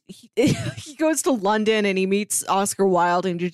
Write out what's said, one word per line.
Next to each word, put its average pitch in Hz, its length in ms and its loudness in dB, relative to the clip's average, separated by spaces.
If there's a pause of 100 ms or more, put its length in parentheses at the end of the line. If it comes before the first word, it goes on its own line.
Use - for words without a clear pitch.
he, - 280 -20
<laughs> - 420 0
he 311 180 -16
goes 311 280 0
to 339 80 0
London 214 540 2
and 190 120 0
he 190 80 0
meets 202 420 -2
Oscar 196 380 0
Wilde, 180 400 2
and 175 140 -2
ju-, 175 140 -2